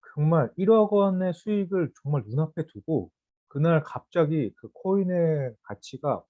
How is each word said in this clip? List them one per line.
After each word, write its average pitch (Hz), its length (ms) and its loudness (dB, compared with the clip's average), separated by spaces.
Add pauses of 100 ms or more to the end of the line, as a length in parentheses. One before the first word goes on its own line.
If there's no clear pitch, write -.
(160)
정말 151 420 2
일억 208 360 4
원의 185 400 2
수익을 190 580 -2 (120)
정말 143 220 -2
눈앞에 156 420 -4
두고 104 440 -4 (360)
그날 156 360 2
갑자기 151 720 -2
그 85 160 -20
코인의 170 920 -2
가치가 123 680 -8